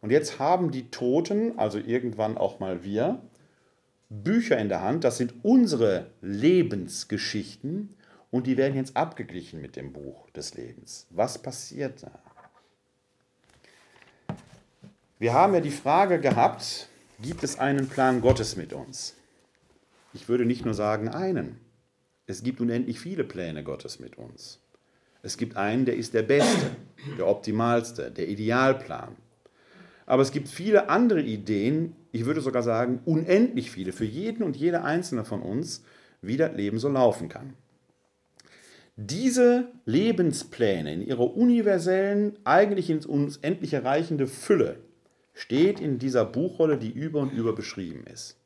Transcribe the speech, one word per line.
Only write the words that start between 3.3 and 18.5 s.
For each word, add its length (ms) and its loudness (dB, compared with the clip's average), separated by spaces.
Bücher 480 0
in 100 0
der 140 0
Hand, 220 -2
das 140 2
sind 140 -2
unsere 640 4
Lebensgeschichten 1700 -2
und 160 -2
die 80 2
werden 180 2
jetzt 220 -4
abgeglichen 640 -8
mit 160 -14
dem 160 -12
Buch 380 -16
des 240 -12
Lebens. 560 -16
Was 300 -2
passiert 640 -10
da? 160 -20
Wir 120 2
haben 220 6
ja 60 4
die 100 -4
Frage 480 2
gehabt, 720 0
gibt 220 -8
es 160 -4
einen 280 0
Plan 320 2
Gottes 360 2